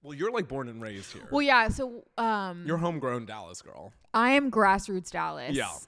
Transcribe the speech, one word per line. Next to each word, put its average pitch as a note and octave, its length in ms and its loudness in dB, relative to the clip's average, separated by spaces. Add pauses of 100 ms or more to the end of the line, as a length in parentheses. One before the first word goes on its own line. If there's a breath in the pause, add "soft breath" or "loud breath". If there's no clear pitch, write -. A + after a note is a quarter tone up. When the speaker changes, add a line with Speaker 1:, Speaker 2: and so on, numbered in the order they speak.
Speaker 1:
Well, D3 120 -12
you're, E3 160 -2
like, A3+ 160 -2
born C3 220 -6
and A2+ 120 -12
raised G2+ 320 -10
here. - 180 -16
Speaker 2:
Well, C#4+ 120 2
yeah, B3 260 6
so, A#3+ 360 -4 (120)
um, G3 480 -2
Speaker 1:
You're D#3+ 140 0
homegrown C3 480 -2
Dallas G2+ 340 -12
girl. - 320 -18 (220)
Speaker 2:
I A#3 160 6
am C#4 200 4
grassroots G3 600 2
Dallas. D#3 460 -4
Speaker 1:
Yeah. G#2+ 160 -2 (160)